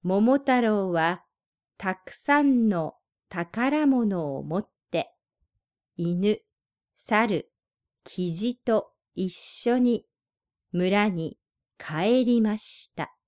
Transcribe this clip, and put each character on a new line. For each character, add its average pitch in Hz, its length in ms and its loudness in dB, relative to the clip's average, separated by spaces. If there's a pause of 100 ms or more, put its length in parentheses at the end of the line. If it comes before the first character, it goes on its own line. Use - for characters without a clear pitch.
桃 214 360 4
太 254 240 0
郎 208 280 0
は 170 340 0 (520)
た 185 200 -6
く - 140 -20
さ 294 320 0
ん 247 260 4
の 170 260 -2 (340)
宝 262 580 -2
物 196 500 0
を 139 60 -6
持 147 180 -4
っ - 100 -12 (200)
て、 - 220 -4 (840)
犬、 175 460 -2 (540)
猿、 214 560 -2 (520)
キ 180 280 -6
ジ 226 240 -4
と - 360 -2 (220)
一 185 160 -4
緒 - 480 -2
に 240 280 2 (680)
村 190 360 2
に 165 300 -6 (400)
帰 214 460 0
り 240 160 4
ま 214 160 2
し - 380 -14
た。 - 220 -8 (120)